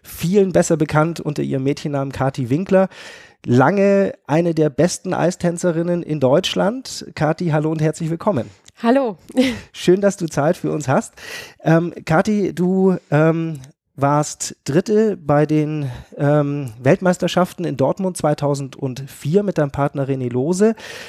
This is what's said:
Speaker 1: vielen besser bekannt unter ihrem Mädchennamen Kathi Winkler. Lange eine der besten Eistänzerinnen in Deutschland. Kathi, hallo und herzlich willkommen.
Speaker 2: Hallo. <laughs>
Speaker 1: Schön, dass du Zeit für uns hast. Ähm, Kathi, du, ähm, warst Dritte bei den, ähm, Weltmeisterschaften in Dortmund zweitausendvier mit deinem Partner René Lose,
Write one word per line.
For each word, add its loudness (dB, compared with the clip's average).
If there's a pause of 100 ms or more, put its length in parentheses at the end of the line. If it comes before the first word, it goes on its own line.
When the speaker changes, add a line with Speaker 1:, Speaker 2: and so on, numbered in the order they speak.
Speaker 1:
vielen 0
besser 2
bekannt 0
unter -6
ihrem -2
Mädchennamen -4
Kathi -2
Winkler. 2 (560)
Lange 4 (120)
eine 0
der 2
besten -2
Eistänzerinnen -2
in -4
Deutschland. 0
Kathi, -2
hallo 0
und -4
herzlich -2
willkommen. -2 (320)
Speaker 2:
Hallo. 2 (180)
<laughs> 0
Speaker 1:
Schön, 2
dass 2
du -6
Zeit 0
für -6
uns -6
hast. 0 (480)
Ähm, 2 (120)
Kathi, 0
du, 2 (160)
ähm, 2 (360)
warst 0
Dritte 0
bei 2
den, -2 (240)
ähm, 0 (100)
Weltmeisterschaften 0
in -4
Dortmund -2
zweitausendvier -2
mit -4
deinem 0
Partner -2
René -2
Lose, 0 (360)